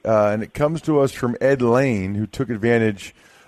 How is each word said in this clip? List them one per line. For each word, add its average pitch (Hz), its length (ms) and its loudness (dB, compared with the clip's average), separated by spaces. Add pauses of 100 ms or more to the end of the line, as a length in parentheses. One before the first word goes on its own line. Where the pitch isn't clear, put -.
uh, 107 260 2
and 107 140 -4
it - 100 -14
comes 151 280 -2
to 151 180 2
us 135 100 2
from 120 300 -4
Ed 135 200 2
Lane, 117 540 0
who 104 100 -4
took 98 260 -6
advantage 110 640 0 (320)